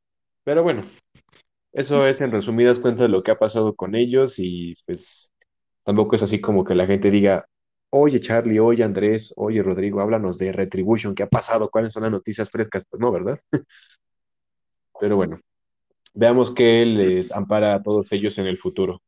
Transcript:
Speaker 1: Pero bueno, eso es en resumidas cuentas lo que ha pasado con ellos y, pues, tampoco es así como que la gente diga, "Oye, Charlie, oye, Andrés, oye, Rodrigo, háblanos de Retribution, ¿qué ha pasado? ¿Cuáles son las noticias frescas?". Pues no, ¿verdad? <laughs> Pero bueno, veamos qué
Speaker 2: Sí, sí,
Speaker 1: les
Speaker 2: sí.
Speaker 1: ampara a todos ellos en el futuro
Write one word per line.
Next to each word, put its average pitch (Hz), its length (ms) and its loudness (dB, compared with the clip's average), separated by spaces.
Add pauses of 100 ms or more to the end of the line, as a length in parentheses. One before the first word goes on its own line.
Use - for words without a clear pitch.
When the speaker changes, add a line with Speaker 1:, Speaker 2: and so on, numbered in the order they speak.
(440)
Speaker 1:
Pero 151 180 2
bueno, 135 200 0 (920)
eso 139 340 2
es 135 160 2
en 127 100 -2
resumidas 117 480 2
cuentas 120 300 2
lo 95 120 2
que - 100 2
ha - 60 -2
pasado 110 380 0
con 95 200 -8
ellos 123 420 0
y, 87 360 -8 (120)
pues, - 460 -12 (520)
tampoco 104 320 2
es 104 80 0
así 101 160 0
como 98 240 0
que 95 120 -2
la 90 100 2
gente 98 240 2
diga, 98 360 2 (440)
"Oye, 139 300 4
Charlie, 113 400 0
oye, 117 240 4
Andrés, 104 540 -2
oye, 104 240 -2
Rodrigo, 95 400 -2
háblanos 98 360 -2
de 92 140 -4
Retribution, 98 640 -2
¿qué 98 100 -6
ha 98 40 -6
pasado? 113 420 -2
¿Cuáles 110 220 -2
son 110 120 -8
las 110 80 -2
noticias 104 380 -6
frescas?". 104 400 -6
Pues - 100 -12
no, 120 120 0
¿verdad? 95 260 -6 (140)
<laughs> 190 160 -4 (1300)
Pero 104 180 0
bueno, 85 240 -2 (760)
veamos 120 380 4
qué 117 400 4
Speaker 2:
Sí, 98 200 2
sí, 92 120 0
Speaker 1:
les - 80 -10
Speaker 2:
sí. - 20 -8
Speaker 1:
ampara 104 400 0
a 98 80 -2
todos 107 300 -2
ellos 101 260 -4
en 95 80 -2
el 92 120 -4
futuro 92 500 -4